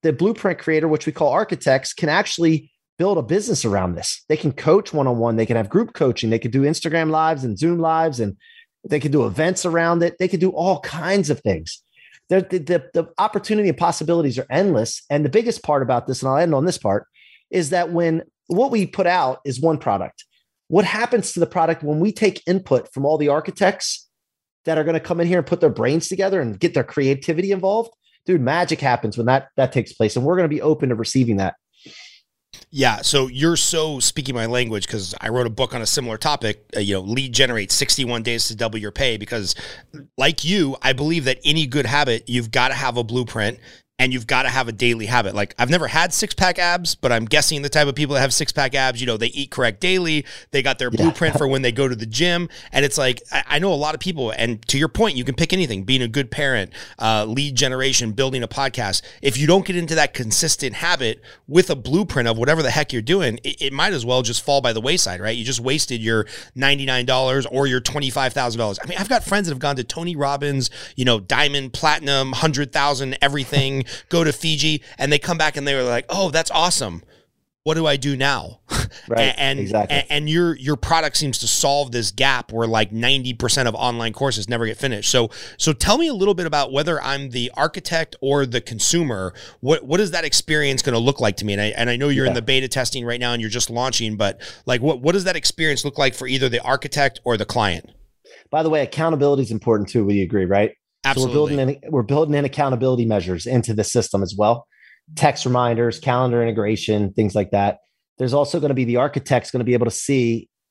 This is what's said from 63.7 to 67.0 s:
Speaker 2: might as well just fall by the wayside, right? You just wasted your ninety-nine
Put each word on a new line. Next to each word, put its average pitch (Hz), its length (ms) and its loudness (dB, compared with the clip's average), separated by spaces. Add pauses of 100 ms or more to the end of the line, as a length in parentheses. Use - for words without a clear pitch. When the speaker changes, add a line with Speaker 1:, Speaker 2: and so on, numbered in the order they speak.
Speaker 2:
might 160 180 0
as 127 140 -4
well 127 160 2
just 120 200 -2
fall 139 200 2
by 120 100 0
the 110 80 -2
wayside, 113 400 -2
right? 107 160 -4
You 120 80 -8
just 120 160 -4
wasted 127 400 -2
your 110 260 0 (300)
ninety-nine 135 500 0